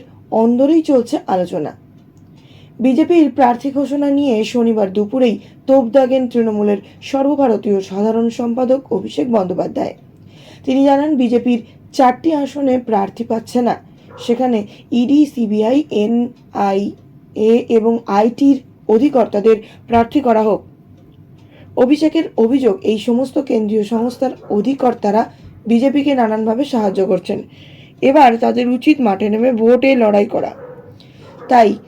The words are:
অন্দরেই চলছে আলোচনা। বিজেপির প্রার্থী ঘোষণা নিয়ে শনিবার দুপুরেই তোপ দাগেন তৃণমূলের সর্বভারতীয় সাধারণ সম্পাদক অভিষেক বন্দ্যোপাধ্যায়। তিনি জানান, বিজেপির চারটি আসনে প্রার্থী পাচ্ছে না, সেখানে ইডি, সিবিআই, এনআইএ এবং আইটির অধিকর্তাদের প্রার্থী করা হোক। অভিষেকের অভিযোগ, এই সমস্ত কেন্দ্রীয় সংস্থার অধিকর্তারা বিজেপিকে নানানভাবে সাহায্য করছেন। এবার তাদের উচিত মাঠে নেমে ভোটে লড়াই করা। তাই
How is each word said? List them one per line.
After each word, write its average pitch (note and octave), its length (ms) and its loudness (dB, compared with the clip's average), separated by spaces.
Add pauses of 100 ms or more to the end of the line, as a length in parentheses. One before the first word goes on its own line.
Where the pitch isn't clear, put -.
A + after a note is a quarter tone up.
(320)
অন্দরেই B3 500 2
চলছে C4 460 -2
আলোচনা। F3+ 500 -4 (1000)
বিজেপির C#4+ 520 2
প্রার্থী A#3+ 400 0
ঘোষণা C#4+ 380 -2
নিয়ে C#4 340 0
শনিবার A3 500 -2
দুপুরেই G#3 460 0 (280)
তোপ C4+ 180 4
দাগেন C4 420 0
তৃণমূলের G#3 500 -2 (240)
সর্বভারতীয় C4+ 800 0
সাধারণ A3 480 -2
সম্পাদক B3 640 -4
অভিষেক A3 380 -4
বন্দ্যোপাধ্যায়। F3+ 640 -4 (720)
তিনি C4+ 200 2
জানান, C#4+ 300 2
বিজেপির A#3+ 480 0 (300)
চারটি D#4 400 0
আসনে C#4 460 -2
প্রার্থী A3 440 -4
পাচ্ছে A#3 380 -4
না, A3 140 0 (440)
সেখানে A#3 480 -2 (240)
ইডি, C4 340 4
সিবিআই, A3+ 680 0
এনআইএ G#3+ 1700 -2 (120)
এবং A3+ 360 2
আইটির A#3+ 580 2 (240)
অধিকর্তাদের A3+ 680 2 (300)
প্রার্থী A#3 320 0
করা A3+ 220 2
হোক। G#3+ 220 -2 (1120)
অভিষেকের D4+ 460 2 (140)
অভিযোগ, A3+ 460 2
এই G#3+ 140 0
সমস্ত B3+ 420 -2
কেন্দ্রীয় A3 440 -2
সংস্থার A#3+ 480 -4 (180)
অধিকর্তারা A3+ 1000 -2 (180)
বিজেপিকে C4+ 480 2
নানানভাবে A3 500 -2
সাহায্য G3+ 400 -2
করছেন। F#3 380 -4 (580)
এবার C4 360 4
তাদের A#3+ 320 -2
উচিত C4 320 0
মাঠে G3+ 280 -2
নেমে A3+ 220 0
ভোটে B3 440 2
লড়াই G#3 300 2
করা। F3+ 260 -6 (960)
তাই A3 260 4 (120)